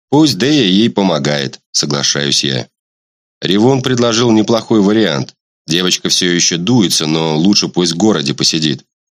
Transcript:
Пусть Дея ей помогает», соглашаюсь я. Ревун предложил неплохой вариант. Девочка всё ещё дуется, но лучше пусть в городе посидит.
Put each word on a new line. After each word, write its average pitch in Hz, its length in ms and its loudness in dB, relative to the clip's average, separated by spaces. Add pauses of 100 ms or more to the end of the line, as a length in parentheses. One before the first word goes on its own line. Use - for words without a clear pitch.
(100)
Пусть 143 260 2
Дея 131 280 2
ей 98 260 2
помогает», 73 680 -2 (100)
соглашаюсь 71 720 -4
я. 65 240 -4 (760)
Ревун 123 420 2
предложил 120 500 0
неплохой 110 480 2
вариант. 98 560 0 (320)
Девочка 90 400 -2
всё 87 240 -2
ещё 87 240 0
дуется, 87 500 0
но 80 300 0
лучше 92 320 2
пусть 87 240 -2
в 82 60 -6
городе 85 340 0
посидит. 78 540 -4 (240)